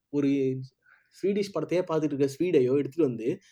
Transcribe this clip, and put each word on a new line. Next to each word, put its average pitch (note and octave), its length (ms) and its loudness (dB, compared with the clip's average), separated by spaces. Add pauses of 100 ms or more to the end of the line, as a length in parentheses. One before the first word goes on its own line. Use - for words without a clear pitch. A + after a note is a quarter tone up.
(140)
ஒரு C#3 180 0 (920)
ஸ்வீடிஷ் G3 320 0
படத்தையே E3 280 -2
பார்த்துட்டு D#3 300 0
இருக்க C#3 140 0
ஸ்வீடையோ C3+ 500 2
எடுத்துட்டு C#3+ 320 0
வந்து B2 320 -4 (120)